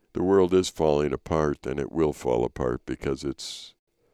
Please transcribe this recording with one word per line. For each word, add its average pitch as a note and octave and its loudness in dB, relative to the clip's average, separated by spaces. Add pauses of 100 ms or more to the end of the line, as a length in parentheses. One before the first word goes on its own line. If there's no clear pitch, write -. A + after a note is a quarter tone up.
(140)
The F2+ -2
world F#2 4
is F#2 2
falling D2 2
apart, D2+ -2
and C2+ -4
it A#1 -6
will D2+ 0
fall A#1+ 0
apart B1 -4
because C2+ -6
it's - -10 (400)